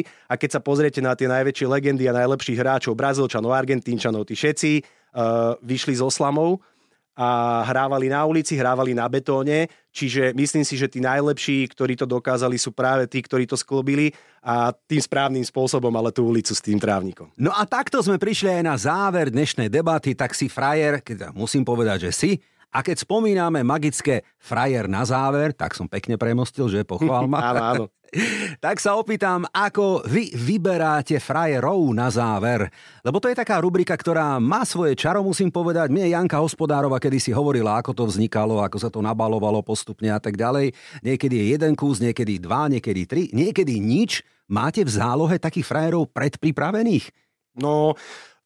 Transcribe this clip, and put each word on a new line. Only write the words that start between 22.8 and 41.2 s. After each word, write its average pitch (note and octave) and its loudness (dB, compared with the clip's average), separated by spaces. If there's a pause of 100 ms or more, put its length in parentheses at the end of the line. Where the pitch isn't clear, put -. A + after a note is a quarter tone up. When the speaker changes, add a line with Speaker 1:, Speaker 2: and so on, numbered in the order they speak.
Speaker 2:
keď - -4
spomíname F#3 2
magické C#3 0 (160)
frajer A#2 -2
na G2 0
záver, C3+ 0
tak - -8
som F2 -6
pekne G#2 -4
premostil, A#2+ -2
že? G2+ 0
Pochvál B2 0
ma. C#3+ 0
Speaker 1:
<laughs> A#2+ 0
Áno, A#2+ 0
áno. A#2 0 (760)
Speaker 2:
Tak F#3 -2
sa G3+ 0
opýtam, G3+ 0
ako G3 0
vy F3+ -2
vyberáte D#3+ 0
frajerov D3+ 0 (160)
na A#2+ 0
záver? A2 0 (320)
Lebo C3+ 0
to G#3 0
je B3 2
taká A3+ 0
rubrika, F3+ 2
ktorá D#3 0
má D3 2
svoje E3 0
čaro, F#3 0
musím F#3+ 0
povedať. E3+ 0
Mne E3+ 2
Janka E3+ 0
Hospodárova C#3+ 0
kedysi C3 0
hovorila, A#2+ 2
ako - -6
to A#2+ 0
vznikalo, G#2+ 0
ako G2 -2
sa A2 -6
to A2 -6
nabalovalo G#2+ 0
postupne G#2+ -4
a G#2+ -2
tak G#2 -4
ďalej. C3 0 (240)
Niekedy B2+ 0